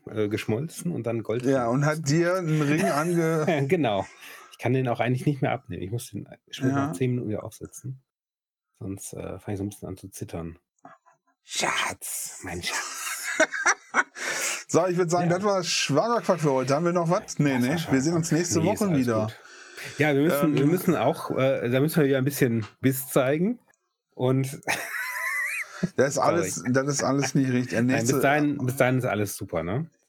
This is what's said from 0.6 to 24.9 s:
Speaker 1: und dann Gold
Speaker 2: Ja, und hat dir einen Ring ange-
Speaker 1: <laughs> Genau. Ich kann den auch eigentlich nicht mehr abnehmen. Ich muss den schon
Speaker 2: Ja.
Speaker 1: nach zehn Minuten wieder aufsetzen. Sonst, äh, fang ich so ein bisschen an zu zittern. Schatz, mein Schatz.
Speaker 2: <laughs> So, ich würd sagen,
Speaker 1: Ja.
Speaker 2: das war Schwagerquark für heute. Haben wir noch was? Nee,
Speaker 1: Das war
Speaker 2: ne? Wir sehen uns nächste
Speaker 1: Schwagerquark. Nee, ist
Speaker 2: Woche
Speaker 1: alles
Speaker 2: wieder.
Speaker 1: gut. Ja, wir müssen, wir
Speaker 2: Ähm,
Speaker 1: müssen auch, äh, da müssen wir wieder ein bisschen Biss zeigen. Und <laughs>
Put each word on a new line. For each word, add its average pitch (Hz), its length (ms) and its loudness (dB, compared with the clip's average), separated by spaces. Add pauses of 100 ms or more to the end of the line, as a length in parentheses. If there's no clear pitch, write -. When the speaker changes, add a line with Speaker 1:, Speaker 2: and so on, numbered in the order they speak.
Speaker 1:
und 117 160 -4
dann 113 160 -2
Gold 117 200 -4
Speaker 2:
Ja, 131 260 2
und 147 180 2
hat 156 200 -2
dir 170 280 2
einen 156 260 0
Ring 151 240 2
ange- 160 800 2
Speaker 1:
<laughs> - 20 -4
Genau. 120 380 2 (460)
Ich - 80 -20
kann 120 140 0
den 131 140 2
auch 143 120 -2
eigentlich 123 260 0
nicht 143 160 2
mehr 120 120 2
abnehmen. - 280 -8
Ich 92 100 -6
muss 117 200 -8
den - 160 -10 (240)
schon 135 180 0
Speaker 2:
Ja. 135 60 0
Speaker 1:
nach 139 180 0
zehn 127 180 0
Minuten 123 180 -2
wieder 104 140 -4
aufsetzen. - 560 -12 (800)
Sonst, 98 340 -10
äh, 90 260 -10
fang 104 160 -8
ich - 20 -8
so 98 60 -4
ein 101 60 -4
bisschen - 180 -14
an 95 100 -10
zu 98 120 -16
zittern. 82 500 -10 (840)
Schatz, - 1000 -6
mein 87 180 -8
Schatz. - 760 -8
Speaker 2:
<laughs> 311 80 6 (1200)
So, 160 160 4
ich 180 120 0
würd 180 120 2
sagen, 175 200 2
Speaker 1:
Ja. 175 80 2
Speaker 2:
das 202 80 -4
war 196 180 2
Schwagerquark 170 800 2
für 151 100 4
heute. 131 240 2
Haben 160 100 0
wir 170 60 4
noch 170 180 0
was? 202 300 -2
Nee, 143 180 4
Speaker 1:
Das 120 60 4
war 123 120 2
Speaker 2:
ne? 160 160 -2
Wir 135 100 4
sehen 165 140 2
uns 165 180 0
nächste 165 280 0
Speaker 1:
Schwagerquark. 208 300 2
Nee, 143 80 4
ist 123 80 2
Speaker 2:
Woche 117 80 2
Speaker 1:
alles 107 140 0
Speaker 2:
wieder. - 80 -14 (560)
Speaker 1:
gut. - 60 -16
Ja, 147 140 4
wir 139 100 4
müssen, 147 320 2
wir 131 80 4
Speaker 2:
Ähm, 143 60 4
Speaker 1:
müssen 180 280 2
auch, 120 340 0
äh, 131 380 2
da 127 100 2
müssen 156 220 2
wir 139 60 6
wieder 135 100 4
ein 131 80 2
bisschen 117 400 0 (160)
Biss 131 260 0
zeigen. 156 520 2 (540)
Und 131 520 0
<laughs> - 1300 -6